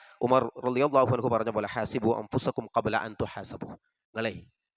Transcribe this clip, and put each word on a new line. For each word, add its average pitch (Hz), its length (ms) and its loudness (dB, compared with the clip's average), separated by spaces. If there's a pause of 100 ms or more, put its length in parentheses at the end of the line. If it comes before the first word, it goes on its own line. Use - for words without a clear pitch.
(200)
ഉമർ 127 240 4
റളിയല്ലാഹു 127 720 2
അൻഹു 120 140 0
പറഞ്ഞ 113 220 0
പോലെ, 104 180 -2
"ഹാസിബു 113 460 -2
അൻഫുസകും 110 540 -4 (100)
ഖബ്ല 110 180 0
അൻ 98 160 -4
തുഹാസബു." - 540 -8
നിങ്ങളെ - 800 -10 (300)